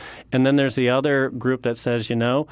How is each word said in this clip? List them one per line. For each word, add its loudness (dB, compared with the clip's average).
And 2
then 4
there's 0
the 2
other 2
group -2
that -2
says, -2
"You 0
know, 0